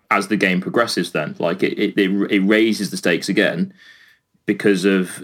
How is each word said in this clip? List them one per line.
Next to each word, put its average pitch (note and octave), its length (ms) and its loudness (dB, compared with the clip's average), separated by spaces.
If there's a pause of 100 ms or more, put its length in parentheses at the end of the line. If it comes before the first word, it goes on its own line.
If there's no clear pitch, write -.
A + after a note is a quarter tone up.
as G2+ 200 0
the G#2+ 80 0
game F#2 240 2
progresses F#2 500 -2
then. D#2 300 -4
Like, E2+ 240 -2
it, - 120 -2
it, G#2 220 -2
it, F#2+ 120 4 (200)
it G#2 100 2
raises G#2 520 2
the F#2+ 40 -8
stakes F2 320 -2
again F#2 460 0 (720)
because G2 380 0
of G2 400 0